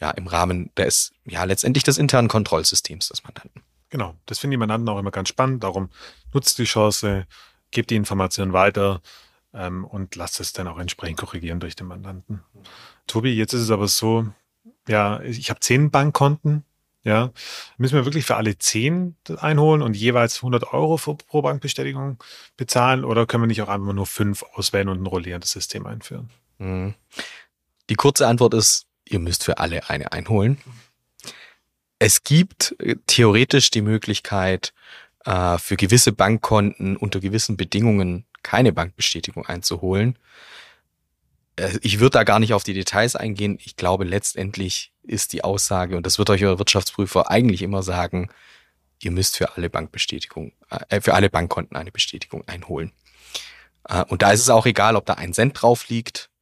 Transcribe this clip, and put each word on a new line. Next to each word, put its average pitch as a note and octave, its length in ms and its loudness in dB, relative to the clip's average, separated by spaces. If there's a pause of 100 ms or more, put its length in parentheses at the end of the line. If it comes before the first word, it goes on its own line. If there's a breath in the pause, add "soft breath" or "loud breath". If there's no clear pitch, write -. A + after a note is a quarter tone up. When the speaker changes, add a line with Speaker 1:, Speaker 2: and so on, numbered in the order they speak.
Speaker 1:
Ja, D#2 100 -4
im F2 160 -8
Rahmen F2 500 -2
des, - 360 0 (120)
ja, E2+ 200 -6
letztendlich B2 380 0
des C#3 160 2
internen C3+ 300 4
Kontrollsystems F2 800 -2
des - 160 -12
Mandanten. - 380 -20 (280)
Speaker 2:
Genau, F#2+ 240 -8 (120)
das - 120 -10
finden C#3+ 140 -4
die C3 60 -2
Mandanten A2+ 300 -2
auch G2+ 100 -4
immer G2 120 -4
ganz F#2+ 180 -6
spannend. C3 360 -2
Darum F#2+ 260 -4 (420 loud breath)
nutzt - 260 0
die A#2+ 60 0
Chance, G#2 640 0 (460 soft breath)
gebt - 180 -2
die A2+ 60 2
Information G2 560 -2
weiter, G2 480 2 (540 soft breath)
ähm, F#2 320 -10
und F#2+ 280 -10
lasst - 260 -10
es F#2+ 120 -10
dann F2+ 160 -8
auch E2 100 -14
entsprechend F2 400 -10
korrigieren E2+ 400 -8
durch E2+ 160 -10
den F#2+ 120 -14
Mandanten. F#2+ 560 -14 (640 loud breath)
Tobi, A#2+ 280 0
jetzt A2 200 -2
ist A#2+ 80 0
es A2 80 0
aber G#2 180 2
so, A2+ 380 0 (600)
ja, G#2 360 0
ich B2+ 280 -8
hab - 120 -8
zehn D3 280 4
Bankkonten, D3 720 2 (380)
ja. A2+ 300 2 (460 loud breath)
Müssen B2+ 160 0
wir C3+ 100 4
wirklich C#3+ 220 -2
für G#2+ 100 0
alle G#2+ 220 0
zehn E3 580 -2 (220)
einholen D3+ 420 4
und A2+ 160 -2
jeweils A#2 460 2
hundert B2 320 -2
Euro D#3+ 240 0
für, D3+ 160 -6
pro - 260 -4
Bankbestätigung C#3 800 -6 (360 loud breath)
bezahlen, B2+ 460 2
oder A#2 220 2
können A#2 180 2
wir A#2 40 4
nicht G#2+ 140 0
auch G2+ 60 -8
einfach G2+ 260 -4
nur G2 120 -2
fünf G2+ 380 -2 (100)
auswählen G2 360 0
und F#2+ 120 -4
ein F#2+ 40 -6
rollierendes F2+ 440 -6
System G2+ 360 -8
einführen? A2+ 440 -14 (280)
Speaker 1:
Mhm. F#2+ 360 -6 (920 loud breath)
Die G#2+ 80 -2
kurze C#3 320 4
Antwort A#2 240 6
ist, - 320 2 (220)
ihr G2+ 120 -2
müsst E2+ 260 -4
für - 120 0
alle E2 320 -4
eine C#2+ 240 -6
einholen. G#2 460 0 (1400 loud breath)
Es - 240 4
gibt, - 580 2
äh, - 160 -2 (100)
theoretisch A#2+ 640 6
die A2+ 100 0
Möglichkeit, G2+ 920 -2 (500 loud breath)
äh, F2+ 320 0
für F#2+ 200 -4
gewisse A2+ 360 4
Bankkonten G2+ 840 2
unter G2+ 220 -4
gewissen G2 360 -2
Bedingungen G2 720 0 (160)
keine A2+ 300 4
Bankbestätigung - 720 -6
einzuholen. F#2+ 720 -2 (1400 loud breath)
Äh, F#2+ 260 -4
ich G2+ 160 0
würd B2+ 160 6
da A#2 80 6
gar G#2 160 4
nicht A2+ 160 2
auf G2+ 80 2
die G#2 100 -6
Details G2 440 0
eingehen. G#2 440 -4
Ich - 160 -20
glaube, F#2 280 0
letztendlich F#2+ 880 -6 (100)
ist - 300 -6
die - 100 -8
Aussage, F#2 540 -2
und F2 100 -4
das - 120 0
wird G#2 120 4
euch G2 140 4
euer F#2+ 140 4
Wirtschaftsprüfer - 720 0
eigentlich G2 320 4
immer F#2+ 200 -4
sagen, F2+ 460 -4 (720 soft breath)
ihr - 100 -6
müsst F#2 280 -2
für - 180 -4
alle F2 140 -4
Bankbestätigung, - 800 -8 (160)
äh, - 320 -4
für - 140 4
alle F#2+ 160 4
Bankkonten - 460 -4
eine D#2+ 140 -10
Bestätigung - 560 -8
einholen. F2+ 460 -10 (960 loud breath)
Äh, F2+ 160 0
und - 180 0
da G2+ 100 8
ist G#2+ 100 4
es - 80 4
auch A2+ 160 6
egal, G#2+ 300 4
ob G2 100 -2
da G2 80 0
ein F2+ 180 -10
Cent A#2+ 280 0
drauf A#2+ 280 2
liegt, - 420 -8 (120)